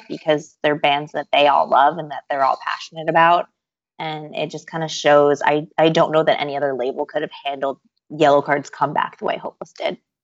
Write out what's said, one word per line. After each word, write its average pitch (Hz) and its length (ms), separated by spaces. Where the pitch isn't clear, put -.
because 156 540
they're 147 140
bands 147 380
that 147 200
they 143 140
all 151 200
love 143 300
and 151 140
that 127 180
they're 139 140
all 131 200
passionate - 460
about. 165 380
And 156 380
it 151 160
just - 180
kinda 160 180
shows. 147 560
I, 147 220
I 160 100
don't 160 220
know 156 100
that 151 180
any 143 160
other 139 200
label 131 320
could 151 160
have - 80
handled 139 360
Yellowcard's 143 580
comeback - 480
the 208 80
way - 120
Hopeless - 380
did. 175 220